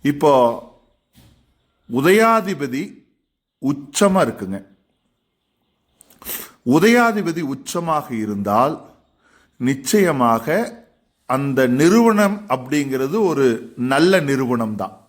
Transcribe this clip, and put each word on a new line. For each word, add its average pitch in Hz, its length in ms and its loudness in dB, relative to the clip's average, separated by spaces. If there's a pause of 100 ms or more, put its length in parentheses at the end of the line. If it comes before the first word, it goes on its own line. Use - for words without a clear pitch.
இப்போ 139 560 2 (1300)
உதயாதிபதி 180 1000 0 (640)
உச்சமா 147 600 0
இருக்குங்க. 98 440 -4 (2000)
உதயாதிபதி 196 720 2
உச்சமாக 151 760 -6
இருந்தால், 107 680 -2 (720)
நிச்சயமாக 135 1200 0 (500)
அந்த 131 400 0
நிறுவனம் 202 840 2
அப்படிங்கிறது 135 760 -2
ஒரு 135 520 0
நல்ல 151 440 2
நிறுவனம் 123 560 -2
தான். 95 320 -10